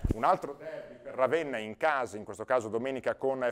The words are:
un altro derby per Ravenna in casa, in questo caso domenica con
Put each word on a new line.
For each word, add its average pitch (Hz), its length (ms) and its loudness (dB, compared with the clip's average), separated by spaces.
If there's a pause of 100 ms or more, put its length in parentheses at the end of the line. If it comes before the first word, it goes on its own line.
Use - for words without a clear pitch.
(140)
un 113 100 0
altro 165 300 4
derby - 480 -14
per 135 140 -12
Ravenna 131 420 2
in 107 180 -6
casa, 131 400 0
in 107 80 -8
questo 104 220 -8
caso 123 240 2
domenica 120 460 0
con 131 360 0